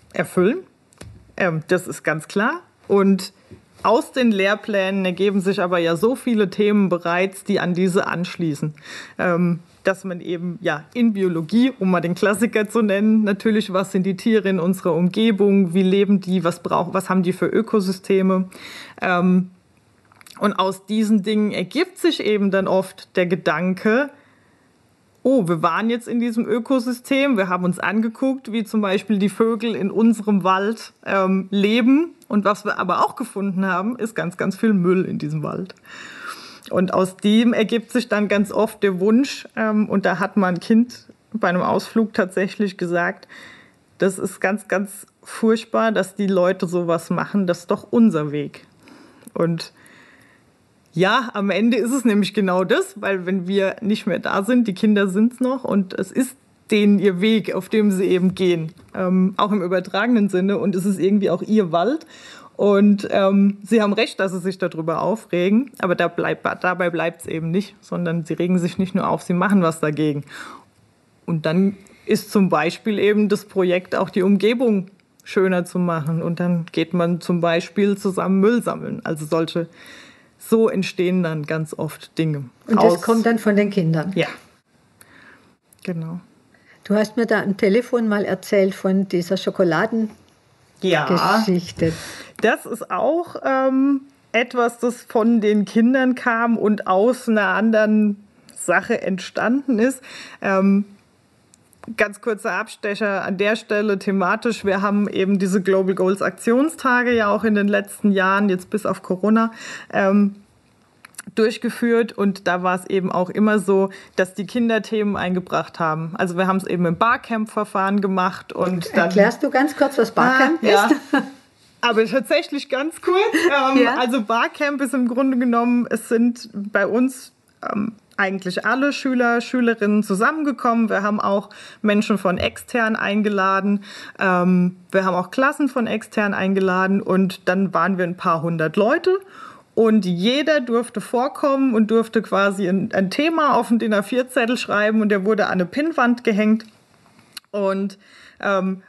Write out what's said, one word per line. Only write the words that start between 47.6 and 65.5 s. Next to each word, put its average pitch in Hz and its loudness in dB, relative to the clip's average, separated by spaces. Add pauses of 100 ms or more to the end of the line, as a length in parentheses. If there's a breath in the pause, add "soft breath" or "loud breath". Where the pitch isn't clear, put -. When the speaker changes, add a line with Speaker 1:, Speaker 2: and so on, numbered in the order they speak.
Speaker 1:
ist - -6
doch - -4
unser 165 2
Weg. 147 -8 (720 loud breath)
Und 165 -2 (1160 soft breath)
ja, 220 0
am 202 -2
Ende 220 2
ist 226 0
es 269 -2
nämlich 208 2
genau 190 0
das, 233 -2
weil 196 -4
wenn 185 -4
wir 190 0
nicht 214 -2
mehr 180 -2
da - -2
sind, 240 2
die 190 -2
Kinder 202 2
sind's 220 0
noch 254 -2
und 190 -2
es - -6
ist - -4 (380)
denen 202 4
ihr 180 2
Weg, 220 0
auf 185 -6
dem 214 2
sie 190 0
eben 185 2
gehen, 175 0 (220)
ähm, 185 0
auch 202 0
im 202 0
übertragenen 196 0
Sinne 190 0
und 180 -2
es 180 -2
ist 196 0
irgendwie 196 2
auch 180 -2
ihr 202 0
Wald. 202 0 (500 loud breath)
Und, 202 4
ähm, 196 4
sie 220 2
haben 208 0
recht, - -2
dass 190 -2
sie 185 -6
sich 185 -4
darüber 165 -4
aufregen, 196 0